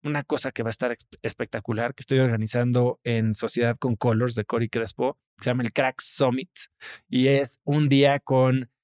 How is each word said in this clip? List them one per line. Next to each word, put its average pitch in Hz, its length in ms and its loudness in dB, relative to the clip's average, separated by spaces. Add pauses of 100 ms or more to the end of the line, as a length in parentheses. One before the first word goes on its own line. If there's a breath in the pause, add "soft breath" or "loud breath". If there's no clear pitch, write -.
una 147 200 -4
cosa - 280 -4
que - 100 -8
va 113 60 -2
a 113 40 -2
estar 120 200 -4
ex-, - 160 -10 (140)
espectacular, 117 720 -6
que - 60 -16
estoy 135 180 0
organizando 123 840 0
en 113 280 0
sociedad 117 440 -2
con 120 180 -2
Colors 117 400 0
de 107 80 -4
Cory 117 240 -2
Crespo, 117 500 -4 (200)
que - 80 -12
se 123 60 0
llama 127 120 0
el 113 80 -4
Cracks 131 320 -2
Summit. 131 480 -2 (560 loud breath)
Y 127 200 2
es 139 360 2
un 151 240 2
día 139 320 4
con 131 500 2 (140)